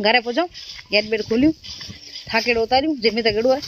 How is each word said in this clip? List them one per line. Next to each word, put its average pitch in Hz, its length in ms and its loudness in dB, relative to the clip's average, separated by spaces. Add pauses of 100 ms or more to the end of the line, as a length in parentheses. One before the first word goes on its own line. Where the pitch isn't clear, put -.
घरे 226 200 2
पहुचूं, 240 240 -2 (460)
गेट 208 200 0
बेट 214 180 -2
खोलियूं, 262 240 4 (800)
थाकेड़ो 226 300 2
उतारियूं, 269 340 2
जंहिंमें 226 280 0
त 214 100 4
गेड़ो 233 160 2
आहे। 269 180 2